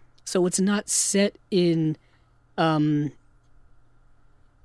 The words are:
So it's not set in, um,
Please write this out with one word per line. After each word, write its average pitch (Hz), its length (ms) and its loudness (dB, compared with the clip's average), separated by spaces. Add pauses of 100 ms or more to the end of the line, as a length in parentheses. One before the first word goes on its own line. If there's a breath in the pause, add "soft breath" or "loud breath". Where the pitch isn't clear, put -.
(240 soft breath)
So 180 220 -2
it's 175 120 -2
not 202 300 -2
set - 480 0 (160)
in, 165 440 2 (640)
um, 151 540 0 (1500)